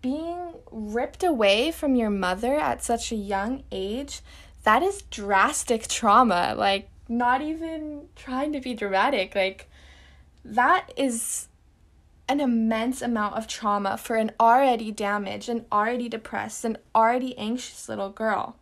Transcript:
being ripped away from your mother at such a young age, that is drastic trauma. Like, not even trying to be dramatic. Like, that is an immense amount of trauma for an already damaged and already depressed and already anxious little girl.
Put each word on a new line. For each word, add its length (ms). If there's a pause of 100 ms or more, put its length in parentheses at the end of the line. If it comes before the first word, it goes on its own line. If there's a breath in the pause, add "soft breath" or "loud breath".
being 520 (180)
ripped 500
away 480
from 240
your 160
mother 460
at 260
such 300
a 40
young 540
age, 520 (420 loud breath)
that 180
is 200
drastic 840
trauma. 720
Like, 320 (200)
not 340
even 720
trying 380
to 60
be 140
dramatic. 640
Like, 320 (760 soft breath)
that 520
is 520 (800)
an 120
immense 600
amount 360
of 100
trauma 500
for 200
an 220
already 540
damaged 560
and 240
already 360
depressed 540
and 160 (160)
already 440
anxious 500
little 220
girl. 520